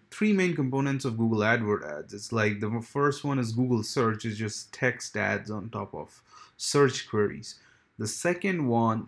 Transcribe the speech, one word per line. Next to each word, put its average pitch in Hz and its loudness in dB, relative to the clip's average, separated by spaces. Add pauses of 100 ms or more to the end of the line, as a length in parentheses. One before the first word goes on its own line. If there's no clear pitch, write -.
three 214 2
main 180 2
components 139 0
of 113 -2
Google 113 2
AdWords 104 2
ads. 82 -12
It's 104 -14
like 107 2
the 110 -2
first 143 0
one 139 0
is 117 0
Google 120 2
search, 113 0
is 107 -4
just - -8
text - -2
ads 104 -2
on 107 -8
top 101 -8
of - -14 (360)
search - 2
queries. 107 -2 (400)
The 131 -4
second 175 -2
one 117 2